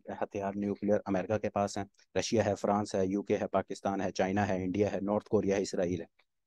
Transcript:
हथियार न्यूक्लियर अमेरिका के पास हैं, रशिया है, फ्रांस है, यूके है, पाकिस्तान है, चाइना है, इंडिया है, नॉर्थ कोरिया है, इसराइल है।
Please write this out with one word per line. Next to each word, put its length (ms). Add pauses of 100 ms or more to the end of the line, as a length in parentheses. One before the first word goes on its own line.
(220)
हथियार 340
न्यूक्लियर 520
अमेरिका 300
के 120
पास 280
हैं, 120 (280)
रशिया 260
है, 120
फ्रांस 400
है, 120
यूके 280
है, 120
पाकिस्तान 540
है, 100
चाइना 320
है, 200
इंडिया 260
है, 120
नॉर्थ 260
कोरिया 280
है, 60
इसराइल 400
है। 60 (400)